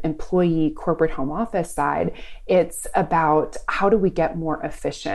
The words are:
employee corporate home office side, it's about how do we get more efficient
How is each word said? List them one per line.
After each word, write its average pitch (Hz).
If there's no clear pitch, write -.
employee 160
corporate 160
home 139
office 185
side, 151
it's -
about 160
how -
do 220
we 190
get 170
more 160
efficient 147